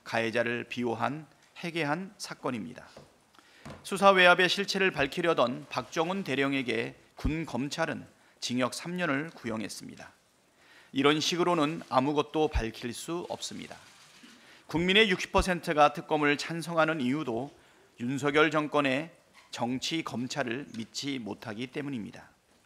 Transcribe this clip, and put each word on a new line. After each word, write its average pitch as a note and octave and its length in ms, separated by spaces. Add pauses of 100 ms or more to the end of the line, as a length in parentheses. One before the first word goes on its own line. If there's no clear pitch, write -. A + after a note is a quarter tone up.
가해자를 A#2 640
비호한, A#2+ 580 (380)
회개한 E3 540
사건입니다. - 680 (960)
수사 G3 280
외압의 F3+ 380
실체를 F#3+ 440
밝히려던 D3+ 760
박정훈 E3+ 540
대령에게 C3 720 (220)
군 D#3 280
검찰은 C3+ 600 (340)
징역 B2 340
삼 F3 220
년을 D#3+ 340
구형했습니다. - 840 (800)
이런 C#3+ 280
식으로는 E3 680
아무것도 D3 600
밝힐 A2+ 460
수 E3+ 340
없습니다. - 480 (920)
국민의 F#3+ 420
육십 - 220
퍼센트가 E3 600
특검을 D3 460
찬성하는 D#3+ 600
이유도 C3 520 (460)
윤석열 C#3+ 540
정권의 D3 580 (400)
정치 B2+ 540
검찰을 B2 600 (100)
믿지 C3+ 420
못하기 G#2+ 500
때문입니다. B2+ 600 (380)